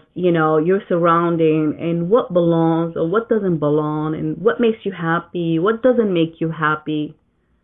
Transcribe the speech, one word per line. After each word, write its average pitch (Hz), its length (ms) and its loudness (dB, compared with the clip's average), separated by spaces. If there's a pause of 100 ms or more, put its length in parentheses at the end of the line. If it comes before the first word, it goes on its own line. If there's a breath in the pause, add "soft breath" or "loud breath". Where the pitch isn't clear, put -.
(140)
you 180 160 0
know, 156 280 2
your 180 300 0
surrounding 165 920 2
and 170 300 -2
what 226 220 2
belongs 165 640 2
or 165 120 -2
what 220 200 -2
doesn't 196 300 0
belong 151 560 -2
and 156 240 -6
what 185 220 0
makes 220 240 0
you 196 80 -4
happy, 170 640 -2
what 220 240 -2
doesn't 233 300 2
make 165 280 -2
you 165 100 -2
happy, 151 680 -4 (480)